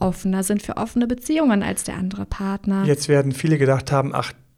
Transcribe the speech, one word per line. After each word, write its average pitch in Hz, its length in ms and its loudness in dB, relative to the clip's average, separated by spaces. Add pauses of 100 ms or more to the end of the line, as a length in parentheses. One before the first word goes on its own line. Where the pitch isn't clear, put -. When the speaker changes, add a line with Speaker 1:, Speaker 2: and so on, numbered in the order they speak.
Speaker 1:
offener 190 420 0
sind 208 180 0
für - 140 -8
offene 233 320 0
Beziehungen 247 560 2
als - 220 -4
der - 100 -6
andere 190 300 -4
Partner. 196 580 -2
Speaker 2:
Jetzt 147 240 2
werden 139 240 4
viele 160 260 2
gedacht 135 360 2
haben, 139 200 2
„Ach, 131 200 -4 (240)